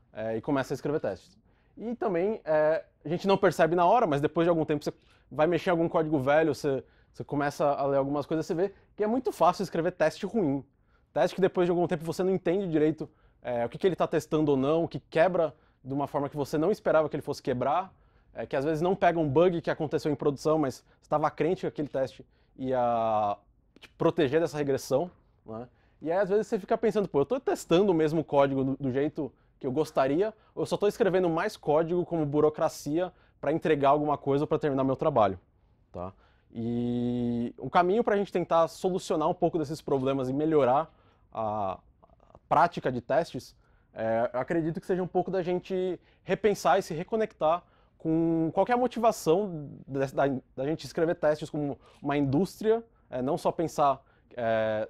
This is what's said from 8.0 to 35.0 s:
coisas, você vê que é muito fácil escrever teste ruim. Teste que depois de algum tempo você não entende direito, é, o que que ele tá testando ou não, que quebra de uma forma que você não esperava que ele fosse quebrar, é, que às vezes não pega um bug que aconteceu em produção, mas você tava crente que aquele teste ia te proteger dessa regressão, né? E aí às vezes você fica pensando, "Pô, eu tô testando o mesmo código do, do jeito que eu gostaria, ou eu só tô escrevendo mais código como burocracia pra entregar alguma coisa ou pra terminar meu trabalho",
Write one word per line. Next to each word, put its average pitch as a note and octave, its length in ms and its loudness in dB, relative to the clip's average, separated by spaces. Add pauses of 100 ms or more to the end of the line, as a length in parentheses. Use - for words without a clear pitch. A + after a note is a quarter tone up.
coisas, D#3+ 180 -2
você F#3+ 100 -4
vê G3 180 -2 (240)
que G#3 80 -2
é - 20 0
muito B3+ 240 -2
fácil F3+ 320 2
escrever E3+ 300 -4
teste D#3 340 -2
ruim. D#3 380 -2 (500)
Teste E3 220 0
que F#3 40 -4
depois F3+ 280 2
de - 20 2
algum F3 160 0
tempo E3 180 -4
você E3 200 -4
não F#3+ 80 2
entende F#3 340 0
direito, D#3 420 0 (320)
é, A#2+ 240 -2
o A#2+ 40 -2
que D#3+ 100 -12
que - 80 0
ele F3 80 2
tá E3+ 120 0
testando D#3 440 0
ou C#3 60 4
não, D3+ 320 0
que C#3+ 100 -8
quebra E3+ 560 0 (280)
de C3 120 -8
uma C#3 140 -2
forma C#3+ 200 -4
que D3+ 80 -12
você D3 220 -2
não E3 140 2
esperava D#3 360 2
que - 60 -10
ele D3 80 -4
fosse - 180 -8
quebrar, C#3+ 540 -2 (400)
é, A#2 100 -8
que D3 120 -4
às C3+ 80 0
vezes D#3 180 -2
não F#3 140 2
pega F3 220 2
um D#3 100 0
bug E3 340 4
que - 80 -4
aconteceu D#3 400 -2
em C#3+ 60 0
produção, D#3 420 0
mas C#3 260 -2 (160)
você - 80 -20
tava D3+ 220 0
crente E3+ 300 -2
que F3+ 80 -6
aquele D3 200 -6
teste - 380 -6 (320)
ia A#2 800 0 (400)
te - 120 -20
proteger D#3 500 2
dessa D3+ 180 -2
regressão, C#3 500 0 (380)
né? A2+ 220 -14 (340)
E D#3 80 -4
aí F3 80 0
às G3+ 100 0
vezes G3+ 200 0
você A3+ 100 -2
fica A3 180 -2
pensando, G#3 320 0
"Pô, C#3+ 120 0
eu - 40 4
tô B3+ 140 -2
testando G3+ 540 2
o - 20 4
mesmo D#3 300 2
código C#3 400 2
do, C3+ 120 -2
do C3+ 140 -4
jeito C#3 420 -2 (280)
que C#3+ 60 -6
eu C3 40 -2
gostaria, D3+ 640 0 (180)
ou D#3+ 100 -4
eu C#3+ 40 -4
só F3+ 100 -4
tô G3+ 120 2
escrevendo F#3 420 2
mais F3 260 -2
código E3 480 0
como D#3+ 220 -2
burocracia D3+ 840 0 (280)
pra C#3+ 120 -2
entregar D3 380 2
alguma D3 280 2
coisa C#3+ 260 0
ou D3 40 -6
pra D#3 100 0
terminar C3+ 240 0
meu C3+ 140 0
trabalho", A2 420 2 (540)